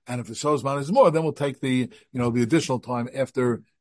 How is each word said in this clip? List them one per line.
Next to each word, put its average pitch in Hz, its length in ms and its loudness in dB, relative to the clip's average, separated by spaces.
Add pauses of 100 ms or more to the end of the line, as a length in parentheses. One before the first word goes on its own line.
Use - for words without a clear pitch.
and 123 140 -6
if 104 60 -10
the 113 80 -12
Shos 147 280 0
Manios 139 200 -2
is 151 80 -6
more, 226 200 6
then 160 120 0
we'll 147 100 -2
take 143 260 -4
the, 127 320 0 (220)
you 127 60 -6
know, 120 100 2
the 120 120 0
additional 127 380 0
time 123 340 -6
after, 123 500 -2 (180)